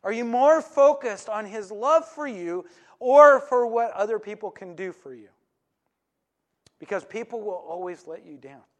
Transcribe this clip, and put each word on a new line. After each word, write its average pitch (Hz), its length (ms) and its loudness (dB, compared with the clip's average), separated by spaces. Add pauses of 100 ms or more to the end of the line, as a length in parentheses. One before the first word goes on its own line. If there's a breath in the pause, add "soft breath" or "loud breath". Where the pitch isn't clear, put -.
Are 196 100 -4
you 233 120 -6
more 269 380 2
focused 277 640 0
on 214 160 -8
His 202 260 -14
love 220 380 0
for 294 180 -10
you 175 380 -10 (360 soft breath)
or 277 400 8
for 247 260 0
what 233 240 -2
other 214 300 -4
people 208 320 -14
can 180 240 -18
do 185 160 -10
for 135 200 -20
you. 107 180 -20 (1500)
Because 185 260 -8
people 226 360 -12
will 185 280 -10
always 180 380 -12
let 160 180 -18
you 151 120 -20
down. 135 260 -20 (180)